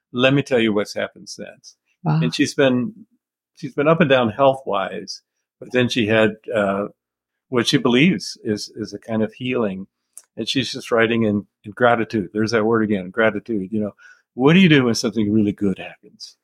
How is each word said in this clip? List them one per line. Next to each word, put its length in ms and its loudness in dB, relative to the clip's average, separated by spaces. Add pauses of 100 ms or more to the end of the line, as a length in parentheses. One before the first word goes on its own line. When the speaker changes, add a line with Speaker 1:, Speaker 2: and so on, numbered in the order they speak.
(120)
Speaker 1:
Let 240 0
me 80 0
tell 160 0
you 140 2
what's 200 -4
happened 360 -10
since." 460 -20 (280)
Speaker 2:
Wow. 180 -2
Speaker 1:
And 140 -2
she's 180 -2
been, 400 0 (640)
she's 180 -14
been 140 -2
up 120 2
and 120 2
down 180 4
health-wise, 920 -2 (360)
but 120 -18
then 180 2
she 160 0
had, 300 2 (180)
uh, 360 0 (600)
what 180 0
she 100 2
believes 640 2
is, 320 -6
is 180 -10
a 60 -14
kind 240 -4
of 100 -6
healing. 540 -4 (480)
And 120 -8
she's 240 -4
just 200 -10
writing 320 2
in, 240 -2 (160)
in 80 -14
gratitude. 600 0
There's 200 -2
that 140 0
word 180 2
again, 260 -2
gratitude. 640 -2
You 80 -2
know, 160 -6 (400)
what 180 4
do 60 6
you 100 6
do 160 6
when 80 2
something 400 -2
really 180 2
good 280 -2
happens? 640 -20